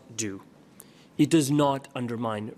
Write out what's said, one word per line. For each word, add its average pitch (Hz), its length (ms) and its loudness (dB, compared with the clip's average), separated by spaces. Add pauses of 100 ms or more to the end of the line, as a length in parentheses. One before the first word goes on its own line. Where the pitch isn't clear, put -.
(140)
do. 104 280 -8 (720)
It 147 140 2
does 147 200 4
not 143 440 2
undermine 113 640 -6